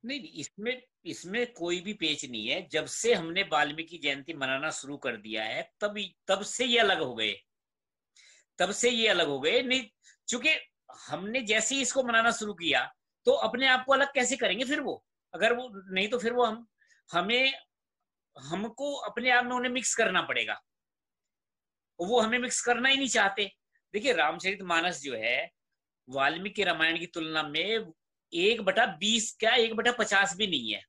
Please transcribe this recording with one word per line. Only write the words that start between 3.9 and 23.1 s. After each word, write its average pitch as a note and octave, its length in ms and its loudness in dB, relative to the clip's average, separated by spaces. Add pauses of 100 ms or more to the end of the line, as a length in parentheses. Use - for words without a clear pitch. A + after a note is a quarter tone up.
जयंती C#3 360 -4
मनाना C3+ 380 -4
शुरू C#3 260 -10
कर A#2+ 200 -4
दिया A2 260 -6
है, B2+ 360 -6
तब, G#3 300 -4 (180)
तब F#3+ 140 0
से A#3+ 240 -4
ये A#3+ 140 2
अलग F#3 220 4
हो B2+ 140 -4
गए, A2 180 -2 (1200)
तब F3+ 140 0
से A#3+ 180 2
ये A3+ 180 2
अलग F3+ 200 4
हो C#3 120 -2
गए। F#3 220 2
नहीं, B3+ 260 0 (400)
चूंकि A#3+ 220 0 (580)
हमने G3+ 340 -4
जैसे G#3+ 340 0
ही C#4 60 0
इसको C4+ 220 0
मनाना A#3 280 4
शुरू G#3+ 220 -4
किया, C#3+ 400 0 (320)
तो A#3+ 60 6
अपने B3+ 360 2
आप C4 180 4
को C4+ 80 4
अलग C#4 200 2
कैसे B3 240 2
करेंगे A3 280 0
फिर D4 140 -2
वो? A3 260 -6 (280)
अगर G3+ 200 4
वो, G3 400 -8
नहीं F#3+ 140 2
तो A#3+ 120 0
फिर A#3 140 -2
वो B3 120 4
हम, A3+ 220 -4 (440)
हमें, A#3 420 2 (840)
हमको G#3+ 560 -6
अपने A#3+ 360 -4
आप B3 160 4
में B3 60 -6
उन्हें B3 200 -2
mix B3 240 -2
करना F#3 260 2
पड़ेगा, A#2 400 -2 (1400)
वो G#3+ 220 2
हमें A3 180 2
mix A#3+ 220 -4
करना A#3+ 280 2
ही C4+ 80 4
नहीं C4+ 100 0
चाहते। G3+ 480 0 (380)